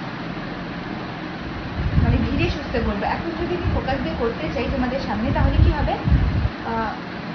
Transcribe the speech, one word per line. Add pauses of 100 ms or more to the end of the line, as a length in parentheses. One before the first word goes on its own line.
(2000)
মানে
ধীরে
সুস্থে
পরবো।
এখন (100)
যদি
আমি
ফোকাস
দিয়ে
করতে
চাই
তোমাদের
সামনে
তাহলে
কি
হবে, (720)
আহ, (440)